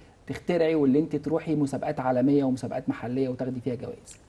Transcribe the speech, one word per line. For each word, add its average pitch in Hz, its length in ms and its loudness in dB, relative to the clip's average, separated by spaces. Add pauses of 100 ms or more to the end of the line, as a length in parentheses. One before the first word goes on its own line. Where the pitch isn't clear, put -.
(280)
تخترعي 165 480 0
واللي 143 240 4
أنتِ - 160 0
تروحي 160 400 -2
مسابقات 151 440 -2
عالمية 131 440 4
ومسابقات 127 460 -4
محلية 127 400 -2
وتاخدي 127 320 -6
فيها 127 140 -4
جوائز. - 420 -14 (120)